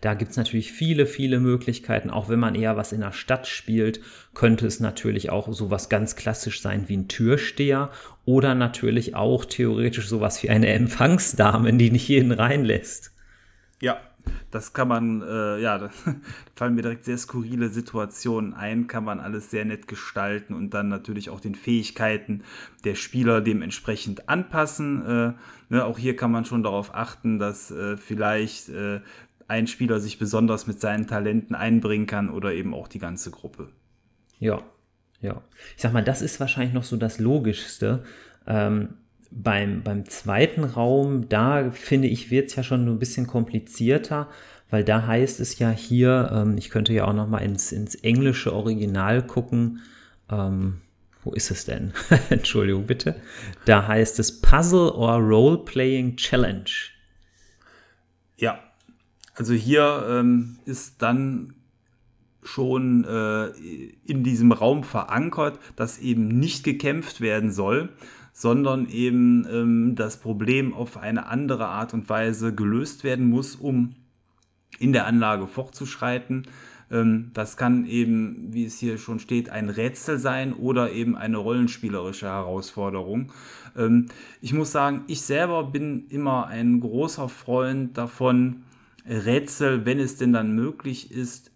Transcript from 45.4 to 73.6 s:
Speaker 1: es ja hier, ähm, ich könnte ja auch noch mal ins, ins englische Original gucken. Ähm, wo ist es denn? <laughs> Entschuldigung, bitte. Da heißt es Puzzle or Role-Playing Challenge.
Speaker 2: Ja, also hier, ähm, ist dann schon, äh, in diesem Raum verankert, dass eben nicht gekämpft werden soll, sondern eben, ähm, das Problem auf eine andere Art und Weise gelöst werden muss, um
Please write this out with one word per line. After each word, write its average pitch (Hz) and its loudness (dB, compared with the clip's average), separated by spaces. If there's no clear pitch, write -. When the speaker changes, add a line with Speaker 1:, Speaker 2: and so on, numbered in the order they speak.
Speaker 1:
es - -6
ja 113 2
hier, 123 4
ähm, 107 2
ich - -8
könnte 107 0
ja 101 2
auch 104 2
noch 107 0
mal 107 -2
ins, 101 -4
ins 104 -6
englische 123 2
Original 104 0
gucken. 120 -2
Ähm, 95 -2
wo - -6
ist - -4
es - -6
denn? - -4
<laughs> 143 6
Entschuldigung, 98 2
bitte. 123 -2
Da 104 8
heißt 110 2
es - -2
Puzzle 170 10
or 117 2
Role-Playing 127 4
Challenge. 107 0
Speaker 2:
Ja, 110 -2
also 120 0
hier, 143 4
ähm, 120 2
ist - -10
dann 120 -2
schon, 127 2
äh, 107 -2
in 135 -2
diesem 120 6
Raum 127 2
verankert, 143 -4
dass - -6
eben 117 0
nicht 123 0
gekämpft 147 -2
werden 107 0
soll, 104 -2
sondern 131 2
eben, 123 4
ähm, 117 2
das 110 -4
Problem 117 0
auf 117 -10
eine 107 -4
andere 127 -4
Art 104 -6
und 113 -6
Weise 110 -2
gelöst 110 -2
werden 127 2
muss, 131 0
um 127 -2